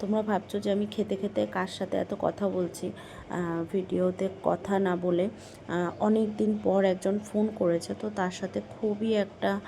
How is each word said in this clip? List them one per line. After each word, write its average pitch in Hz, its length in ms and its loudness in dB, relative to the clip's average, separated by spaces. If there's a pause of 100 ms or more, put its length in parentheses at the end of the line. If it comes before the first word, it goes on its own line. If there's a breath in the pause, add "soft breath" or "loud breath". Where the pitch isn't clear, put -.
তোমরা 214 220 2
ভাবছো 208 380 0
যে 208 120 2
আমি 202 140 2
খেতে 208 300 -2
খেতে 208 300 0
কার 185 200 -2
সাথে 196 300 -4
এত 196 220 0
কথা 196 300 0
বলছি, 185 440 -2 (380 loud breath)
আহ, 170 420 -2
ভিডিওতে 185 560 2 (140)
কথা - 360 2
না 180 180 2
বলে। 175 320 2 (400 loud breath)
আহ, 170 220 0 (100)
অনেক 214 360 2
দিন 214 260 2
পর 190 220 4
একজন 196 340 2
ফোন 214 380 0
করেছে, 170 440 2
তো 214 100 -4
তার 185 200 0
সাথে 190 300 -4 (200)
খুবই 214 340 0
একটা, 202 540 0